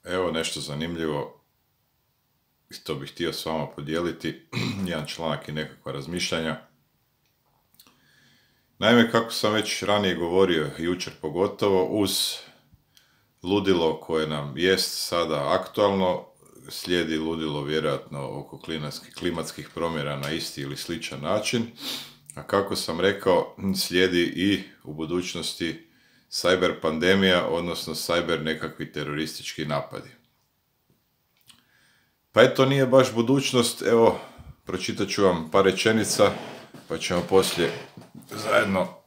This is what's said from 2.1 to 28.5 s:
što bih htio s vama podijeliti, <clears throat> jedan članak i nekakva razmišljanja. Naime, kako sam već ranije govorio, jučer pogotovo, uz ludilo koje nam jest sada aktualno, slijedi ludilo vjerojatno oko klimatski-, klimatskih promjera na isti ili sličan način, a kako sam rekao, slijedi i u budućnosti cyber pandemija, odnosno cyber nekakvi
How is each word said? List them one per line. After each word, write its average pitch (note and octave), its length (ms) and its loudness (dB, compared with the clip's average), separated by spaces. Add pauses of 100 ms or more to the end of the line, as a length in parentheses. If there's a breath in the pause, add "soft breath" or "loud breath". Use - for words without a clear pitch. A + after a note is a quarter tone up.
što - 260 -10
bih C#2 160 -12
htio D#2+ 220 -4
s - 120 -8
vama D#2+ 220 -4
podijeliti, D#2 800 -6 (120)
<clears throat> G2 300 -4
jedan D#2 160 -4
članak D#2 440 -6
i - 20 -10
nekakva D2 400 -10
razmišljanja. D#2+ 720 -4 (2250 soft breath)
Naime, A#2 320 6
kako A#2 200 2
sam G#2+ 220 0
već G#2+ 300 -2
ranije G2 320 2
govorio, E2+ 600 4
jučer F2 440 -4
pogotovo, F#2 640 0
uz - 500 0 (1080 soft breath)
ludilo F2+ 560 2
koje D#2 280 -2
nam D2 300 -6
jest F#2 500 0
sada D#2+ 520 0
aktualno, G2 680 0 (440)
slijedi E2+ 480 -2
ludilo D#2 460 -4
vjerojatno C#2+ 760 -4
oko C#2 180 -16
klimatski-, D2+ 540 -10
klimatskih E2 640 -6
promjera D#2 420 -4
na C#2 160 -6
isti D2+ 300 -8
ili C#2 160 -8
sličan D#2 440 -8
način, G#2+ 440 -2 (720 loud breath)
a - 80 -12
kako G2 320 0
sam E2 240 -6
rekao, F#2+ 560 2 (200)
slijedi F2 460 2
i F#2+ 420 0 (200)
u D2+ 100 -12
budućnosti D#2+ 960 -6 (400 soft breath)
cyber F2+ 520 2
pandemija, F2+ 680 4
odnosno E2 460 -4
cyber E2 500 -2
nekakvi D#2 480 -6